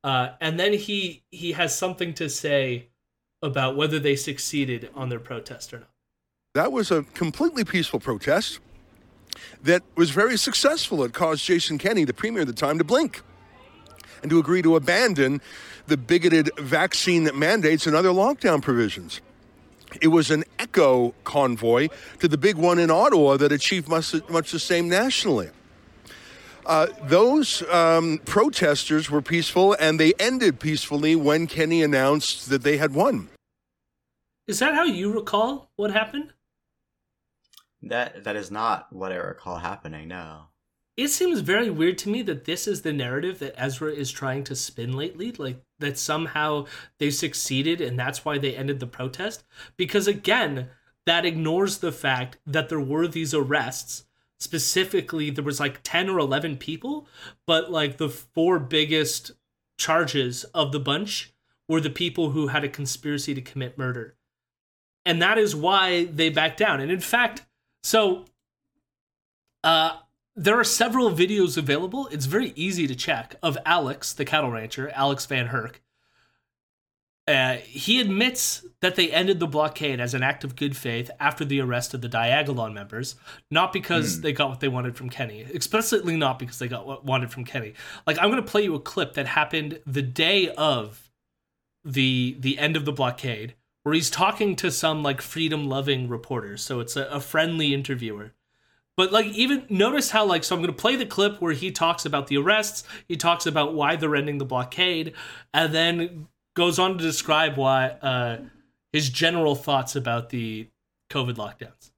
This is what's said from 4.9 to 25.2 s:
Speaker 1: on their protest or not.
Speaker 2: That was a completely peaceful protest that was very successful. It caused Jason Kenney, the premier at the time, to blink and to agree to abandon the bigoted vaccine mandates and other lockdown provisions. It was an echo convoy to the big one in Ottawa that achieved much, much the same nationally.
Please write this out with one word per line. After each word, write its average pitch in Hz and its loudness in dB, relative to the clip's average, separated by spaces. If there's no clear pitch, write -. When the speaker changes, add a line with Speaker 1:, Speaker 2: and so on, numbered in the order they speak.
Speaker 1:
on 131 -6
their 117 -6
protest 117 -14
or 117 -18
not. - -20
Speaker 2:
That 208 2
was 233 0
a 160 4
completely 254 -2
peaceful - -2
protest 135 -2
that 175 4
was 165 6
very 208 4
successful. 269 2
It 120 -2
caused 160 0
Jason 156 2
Kenney, 196 2
the 123 0
premier 214 -2
at 143 0
the 117 -6
time, 147 0
to 165 2
blink 240 2
and 151 -2
to 165 8
agree 175 2
to 165 8
abandon 151 2
the 151 4
bigoted 160 4
vaccine 160 2
mandates 160 4
and 151 4
other 180 6
lockdown 190 4
provisions. 107 -2
It 160 6
was 160 6
an 156 2
echo 131 4
convoy 123 2
to 175 4
the 151 4
big 185 4
one 175 4
in 165 4
Ottawa 160 6
that 143 6
achieved 147 0
much, 165 0
much 165 0
the 165 -4
same 170 0
nationally. 185 2